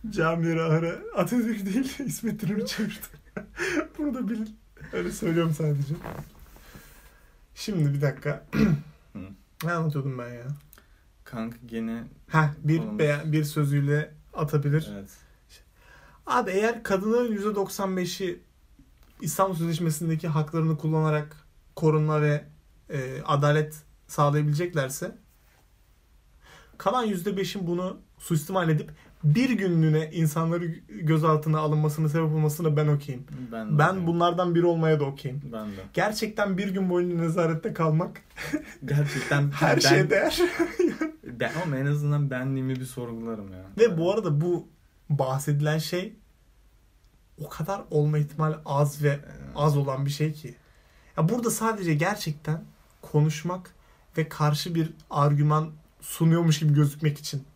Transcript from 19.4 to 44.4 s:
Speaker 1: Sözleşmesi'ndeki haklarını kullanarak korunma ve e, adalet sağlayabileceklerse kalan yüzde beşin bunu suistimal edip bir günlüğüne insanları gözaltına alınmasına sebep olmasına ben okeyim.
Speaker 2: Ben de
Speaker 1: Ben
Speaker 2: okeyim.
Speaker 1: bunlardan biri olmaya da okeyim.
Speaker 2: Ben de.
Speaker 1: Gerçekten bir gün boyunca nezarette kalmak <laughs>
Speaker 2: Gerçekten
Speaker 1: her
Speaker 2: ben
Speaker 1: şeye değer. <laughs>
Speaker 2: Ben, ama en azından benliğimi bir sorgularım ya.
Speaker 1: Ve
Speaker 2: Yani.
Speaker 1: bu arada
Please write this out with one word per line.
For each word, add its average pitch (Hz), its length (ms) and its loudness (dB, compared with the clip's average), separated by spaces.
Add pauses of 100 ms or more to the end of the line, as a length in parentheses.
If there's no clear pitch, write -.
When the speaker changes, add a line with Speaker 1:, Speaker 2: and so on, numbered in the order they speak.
Speaker 1:
Sözleşmesi'ndeki 165 720 -2
haklarını 156 500 0
kullanarak 156 680 0 (300)
korunma 151 460 4
ve 147 240 2 (440)
e, 131 360 -6
adalet 151 500 2 (320)
sağlayabileceklerse 147 1080 0 (1600)
kalan 240 260 2
yüzde 190 340 -2
beşin 185 300 -4
bunu 180 300 -2 (220)
suistimal 170 500 0
edip 151 220 2 (320)
bir 220 260 6
günlüğüne 160 640 2
insanları 165 540 0 (220)
gözaltına 156 720 2
alınmasına 151 500 2
sebep 160 220 2
olmasına 151 460 2
ben 151 100 2
okeyim. 143 360 -2 (280)
Speaker 2:
Ben 110 240 -4
de 147 40 6
Speaker 1:
Ben 151 100 6
Speaker 2:
okeyim. 185 180 0
Speaker 1:
bunlardan 170 480 2
biri 170 100 4
olmaya 160 340 4
da 143 60 0
okeyim. 139 360 -6 (120)
Speaker 2:
Ben 107 140 -8
de. 98 260 -10
Speaker 1:
Gerçekten 208 640 0
bir 202 100 -2
gün 190 220 0
boyunca 175 260 2
nezarette 165 580 0
kalmak 165 480 0 (320)
<laughs> - 320 -8
Speaker 2:
Gerçekten 143 680 0
Speaker 1:
her 131 240 2
Speaker 2:
ben - 60 2
Speaker 1:
şeye 170 280 6
değer. 214 360 2
<laughs> 349 40 0 (880)
Speaker 2:
Ben, 120 120 -2 (140)
ama 139 120 -2
en 135 80 -2
azından 147 440 0
benliğimi 131 500 -2
bir 131 60 -8
sorgularım 113 680 -8
ya. 92 120 -16 (120)
Speaker 1:
Ve 214 60 6
Speaker 2:
Yani. 196 140 4
Speaker 1:
bu 175 160 0
arada 170 280 0